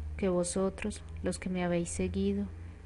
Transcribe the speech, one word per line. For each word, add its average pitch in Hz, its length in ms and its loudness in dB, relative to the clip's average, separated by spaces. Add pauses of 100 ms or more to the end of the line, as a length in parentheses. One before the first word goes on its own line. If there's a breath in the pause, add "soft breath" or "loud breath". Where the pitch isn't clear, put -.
(160)
que 196 140 2
vosotros, 185 760 2 (180)
los 180 160 0
que - 120 -4
me 180 160 0
habéis 175 240 2
seguido, 196 560 2 (400 loud breath)